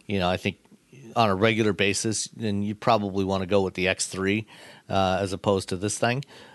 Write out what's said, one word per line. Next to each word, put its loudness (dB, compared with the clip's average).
you -2
know, 0
I 0
think -4
on 4
a 2
regular 2
basis, 0
then -2
you -4
probably 0
wanna -2
go 2
with -2
the 0
X 0
three, -2
uh, 2
as -4
opposed 0
to -4
this -4
thing. -2